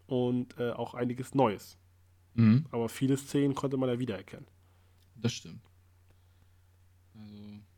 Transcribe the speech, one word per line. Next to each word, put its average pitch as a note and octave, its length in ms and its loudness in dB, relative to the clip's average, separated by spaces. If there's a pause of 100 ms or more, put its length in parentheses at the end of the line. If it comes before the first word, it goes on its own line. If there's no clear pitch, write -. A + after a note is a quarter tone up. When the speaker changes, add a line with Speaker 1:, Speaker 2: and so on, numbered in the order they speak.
Speaker 1:
und, B2 500 -2
äh, A#2+ 140 -2
auch A#2 220 -6
einiges B2 420 -4
Neues. A2+ 420 2 (580)
Speaker 2:
Mhm. A2+ 360 8
Speaker 1:
Aber A#2 160 -2
viele C3+ 300 0
Szenen C#3 380 0
konnte C#3 200 -2
man C3 140 0
ja A#2+ 100 -2
wiedererkennen. A2 480 -8 (680)
Speaker 2:
Das A#2 180 -2
stimmt. - 280 -14 (1500)
Also, G#2 200 -20 (420)